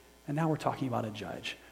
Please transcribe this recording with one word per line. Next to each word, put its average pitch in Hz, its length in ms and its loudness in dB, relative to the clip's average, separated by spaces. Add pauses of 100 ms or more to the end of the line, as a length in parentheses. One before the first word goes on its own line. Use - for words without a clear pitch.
(280)
and 147 80 0
now 160 140 4
we're 151 80 2
talking 131 300 0
about 113 180 2
a 110 40 -2
judge. 104 480 -6 (140)